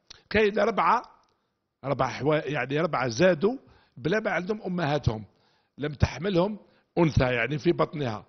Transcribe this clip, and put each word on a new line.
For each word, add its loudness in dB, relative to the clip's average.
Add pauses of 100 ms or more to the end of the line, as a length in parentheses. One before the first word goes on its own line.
(300)
كاين 2
أربعة، 2 (840)
أربع -2
حوا-، 0
يعني -2
أربعة 0
زادوا 2 (400)
بلا -2
ما -4
عندهم -4
أمهاتهم، -2 (540)
لم -6
تحملهم 0 (400)
أنثى 4
يعني 0
في 2
بطنها -4